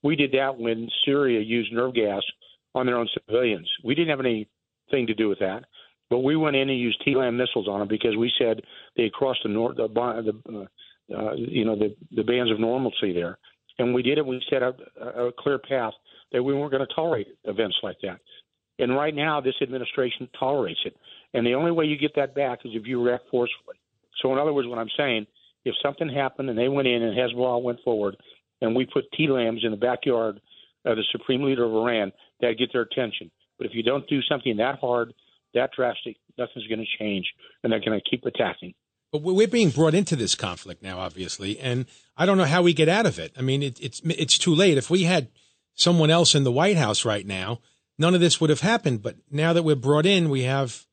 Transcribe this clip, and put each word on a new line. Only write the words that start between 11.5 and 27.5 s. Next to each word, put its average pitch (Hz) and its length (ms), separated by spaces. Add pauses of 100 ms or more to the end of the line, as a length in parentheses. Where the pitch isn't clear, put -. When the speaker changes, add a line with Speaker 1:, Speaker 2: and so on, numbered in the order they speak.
Speaker 1:
know, 110 100
the, 104 200 (200)
the 110 80
bands 120 280
of 107 80
normalcy 113 540
there. 85 260 (400)
And 123 160
we 123 80
did 143 160
it. 143 60
We 127 220
set 135 140
up 123 160 (240)
a, 123 240
a 123 120
clear 139 200
path 123 360 (380)
that 123 120
we 139 100
weren't 143 180
gonna 135 140 (100)
tolerate 156 320 (180)
events 101 360
like 95 220
that. 90 160 (580)
And 127 180
right 147 200
now, 147 260
this 131 180
administration 127 680 (100)
tolerates 131 460
it. - 100 (380)
And 120 140
the 123 80
only 170 160
way 165 140
you 151 120
get 147 180
that 135 200
back 131 280
is 113 120
if 107 100
you 123 160
react 123 300
forcefully. - 460 (440)
So 131 100
in 131 60
other 147 160
words, 131 140
what 120 100
I'm 113 180
saying, 120 300 (400)
if 127 160
something 147 260
happened 135 420
and 110 100
they 127 100
went 139 180
in 120 140
and 113 160
Hezbollah 123 460